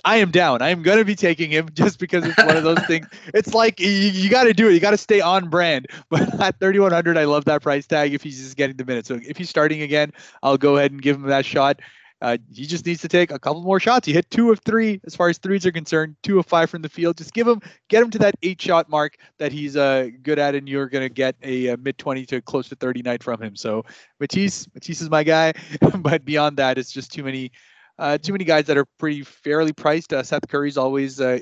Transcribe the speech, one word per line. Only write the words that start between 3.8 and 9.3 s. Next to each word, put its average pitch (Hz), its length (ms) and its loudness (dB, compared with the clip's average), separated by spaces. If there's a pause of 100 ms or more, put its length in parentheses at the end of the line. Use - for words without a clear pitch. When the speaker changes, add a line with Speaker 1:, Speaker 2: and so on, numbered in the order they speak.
Speaker 1:
you 196 400 0
gotta 247 240 4
do 220 160 4
it. 190 40 8
You 170 60 6
gotta 202 180 2
stay 202 240 2
on 175 280 0
brand. 156 380 0 (120)
<laughs> - 100 -20
But - 300 -2
at 190 200 -2
thirty-one 196 320 2
hundred, 170 260 2
I 156 60 4
love 147 220 0
that 151 180 0
price 143 240 -2
tag 147 260 0
if 143 80 -6
he's 139 180 -12
just 131 180 -14
getting 135 200 -2
the 131 80 -8
minutes. 120 220 -6
So 123 160 -6
if - 140 -12